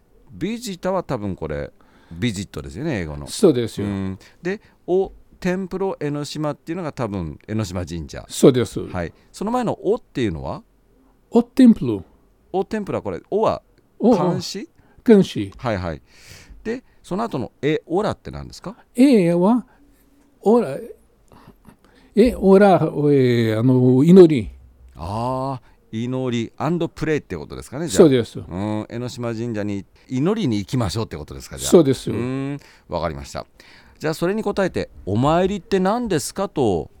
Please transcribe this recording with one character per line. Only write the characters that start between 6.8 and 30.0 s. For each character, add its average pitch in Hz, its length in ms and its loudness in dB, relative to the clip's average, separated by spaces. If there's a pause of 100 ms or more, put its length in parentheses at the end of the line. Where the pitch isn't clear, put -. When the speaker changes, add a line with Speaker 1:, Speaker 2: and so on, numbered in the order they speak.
Speaker 1:
が 147 80 -8
多 120 160 -4
分 90 280 -6 (120)
江 104 60 -8
ノ 110 100 -2
島 90 200 -8
神 78 240 -10
社。 - 200 -14
Speaker 2:
そ - 220 6
う - 20 4
で 123 120 2
す。 - 160 -10
Speaker 1:
は 90 240 -8
い。 78 80 -12 (200)
そ - 120 -12
の 208 60 -4
前 247 140 -2
の 156 180 -4
お 214 140 0
っ - 40 -6
て - 220 -8
い 110 60 0
う 90 40 -4
の 71 120 -10
は？ 117 180 -10 (720)
Speaker 2:
お 233 80 6
templo。 170 640 4 (480)
Speaker 1:
お 185 100 -2
templo 208 300 -8
は 107 100 -4
こ 104 80 -8
れ、 85 180 -8
お 196 120 -2
は 135 200 -2 (380)
Speaker 2:
お、 214 120 4
お。 240 60 6
Speaker 1:
漢 175 240 0
詩？ - 280 -12 (340)
Speaker 2:
漢 214 220 8
詩。 98 320 -8
Speaker 1:
は 120 160 -4
い 101 60 -2
は 87 160 -6
い。 69 80 -16 (600)
で、 233 220 -8 (180)
そ - 140 -8
の 220 80 -2
後 185 160 -6
の 107 100 -8 (100)
え、 151 260 -2
オ 175 160 -2
ラ 185 100 -2
っ - 40 -6
て - 140 -16
何 69 160 -12
で - 80 -18
す - 80 -20
か？ 190 140 -14 (180)
Speaker 2:
え 226 400 6
は、 202 320 2 (760)
オ 233 180 4
ラ、 151 180 -4 (1400)
え、 226 200 6
オ 190 240 6
ラ、 170 320 6 (180)
え、 120 480 4
あ 110 60 0
の、 127 400 6
祈 165 380 8
り。 - 80 -8 (440)
Speaker 1:
あ 123 640 -6 (320)
ー、 110 120 -6
祈 127 400 -4
り - 120 -14
ア 123 120 -4
ン 170 100 -2
ド 160 100 -2
プ - 180 -8
レ 156 80 0
イ - 20 -2
っ 123 40 -4
て - 160 -12
こ 73 100 -10
と 67 100 -14
で 65 80 -12
す - 60 -20
か 135 100 -12
ね、 170 80 -8
じ 190 80 -6
ゃ - 20 -4
あ。 - 0 -
Speaker 2:
そ 202 60 10
う 160 40 8
で 127 160 2
す。 - 140 -16
Speaker 1:
う 101 40 -14
ん、 101 460 -8
江 117 120 -12
ノ 123 80 -10
島 120 260 -8
神 117 180 -8
社 104 120 -6
に 101 200 -8 (240)